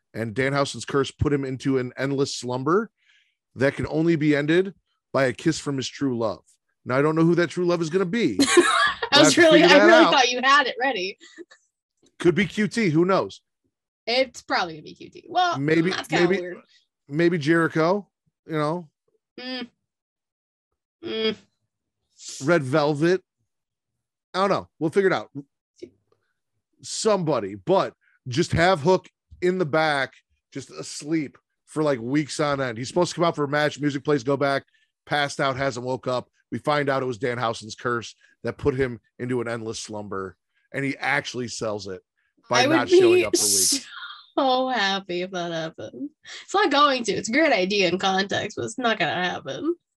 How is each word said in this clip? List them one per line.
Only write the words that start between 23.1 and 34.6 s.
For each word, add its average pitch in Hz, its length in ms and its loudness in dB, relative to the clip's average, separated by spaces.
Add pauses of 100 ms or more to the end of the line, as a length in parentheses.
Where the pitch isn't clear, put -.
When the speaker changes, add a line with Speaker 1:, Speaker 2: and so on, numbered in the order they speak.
Speaker 1:
I 180 60 -2
don't 196 100 2
know. 113 180 -2 (120)
We'll 156 100 -2
figure 196 200 2
it - 40 2
out. 107 160 -6 (1500)
Somebody, 147 720 -2
but 143 400 0 (320)
just 135 260 -2
have 170 280 2
Hook 180 280 2 (320)
in 185 180 0
the 180 80 0
back, 143 460 0 (400)
just 135 180 -14
asleep 143 680 -8 (280)
for, - 180 -6
like, 139 160 0
weeks 135 400 -2
on 143 200 0
end. 123 180 -4
He's 123 100 -8
supposed 175 220 0
to - 40 -12
come 165 100 0
out 170 120 0
for 147 80 -2
a 139 40 -2
match. 147 320 0
Music 143 240 -2
plays, 143 200 0
go 139 120 0
back, 139 280 -2 (420)